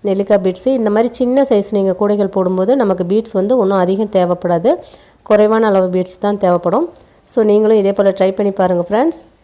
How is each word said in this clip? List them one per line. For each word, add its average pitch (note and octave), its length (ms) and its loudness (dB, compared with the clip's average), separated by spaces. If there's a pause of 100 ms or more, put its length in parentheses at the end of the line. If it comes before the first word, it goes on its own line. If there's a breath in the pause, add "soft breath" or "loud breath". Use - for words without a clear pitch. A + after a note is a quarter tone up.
நெல்லிக்காய் G3 360 0
பீட்ஸு. F#3 340 -2
இந்த A3 160 0
மாதிரி A#3 140 0 (100)
சின்ன B3+ 320 0
சைஸ் G3+ 260 0
நீங்க F#3+ 240 0
கூடைகள் G#3 340 0
போடும்போது F#3 380 0 (100)
நமக்கு F#3 280 0
பீட்ஸ் A3 280 -2
வந்து G3+ 240 0
இன்னும் F#3+ 220 0
அதிகம் G3 320 -2
தேவைப்படாது. F3 540 0 (580 loud breath)
குறைவான G#3+ 420 4
அளவு F#3+ 240 2
பீட்ஸ் F#3 300 -4
தான் G3+ 180 -2
தேவைப்படும். F3+ 420 0 (480 soft breath)
So, - 60 -2 (120)
நீங்களும் G#3+ 300 4
இதே G3 180 0
போல G3 200 2
ட்ரை F#3+ 100 2 (100)
பண்ணி G3+ 220 -2
பாருங்க F3+ 280 2
ஃப்ரெண்ட்ஸ். B3+ 320 -2 (240)